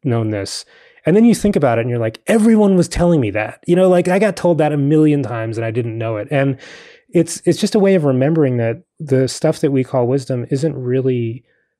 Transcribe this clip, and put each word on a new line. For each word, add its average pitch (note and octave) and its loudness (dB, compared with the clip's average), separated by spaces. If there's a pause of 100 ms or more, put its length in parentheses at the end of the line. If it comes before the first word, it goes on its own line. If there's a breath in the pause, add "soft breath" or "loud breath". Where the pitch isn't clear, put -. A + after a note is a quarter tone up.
known A#2 -2
this." G2+ -8 (380 soft breath)
And D#3+ 2
then A3+ 6
you A#3 6
think - 0
about B2+ 2
it - -2
and A#2+ -4
you're A#2+ -2
like, A2+ -4
"Everyone G#3+ 4
was F3 2
telling F3 2
me G#2 -2
that." G#2+ -6
You F3 2
know, F#3 4
like, F3+ 2
I F#3 0
got G3 0
told F3 0
that D3+ 2
a D3+ -2
million D3 2
times A2+ -6
and A2+ -4
I A2+ -4
didn't A2+ -6
know A2+ -4
it. G#2+ -8
And C#3 -2 (500 loud breath)
it's, - -2
it's - 0
just - -2
a A3 2
way G3 4
of D#3+ 2
remembering C3+ 0
that A#2 -4 (160)
the C3+ 0
stuff - -4
that D3 0
we C3 0
call B2 -2
wisdom B2+ -4
isn't C#3+ -2
really B2 -4 (360)